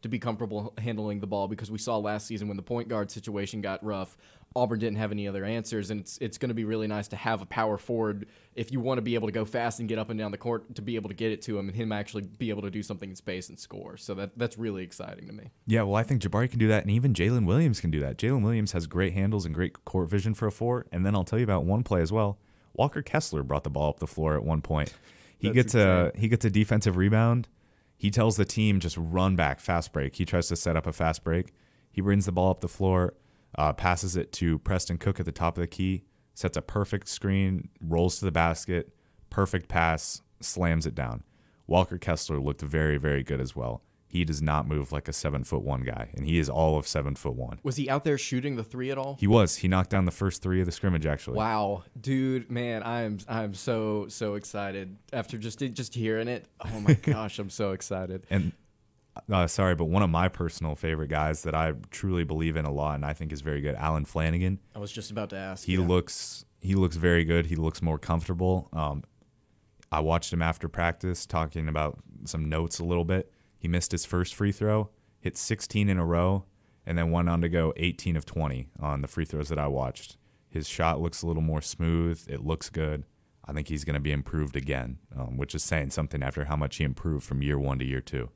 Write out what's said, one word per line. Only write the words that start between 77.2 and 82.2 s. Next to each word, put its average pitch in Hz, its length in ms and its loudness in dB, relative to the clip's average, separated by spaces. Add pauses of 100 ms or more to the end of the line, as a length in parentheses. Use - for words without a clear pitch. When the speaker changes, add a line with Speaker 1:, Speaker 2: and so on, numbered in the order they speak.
Speaker 2:
on 85 120 2
to 85 80 2
go 82 280 2
eighteen 85 380 -2
of 76 100 -2
twenty 69 440 -4 (100)
on 73 240 -4
the 69 60 -6
free 82 160 -2
throws 76 240 -6
that 78 100 -2
I 73 80 0
watched. 67 500 -4 (320)
His 76 200 -6
shot 82 320 0
looks 82 220 -4
a 85 40 -4
little 80 160 0
more 78 180 0
smooth. 82 680 0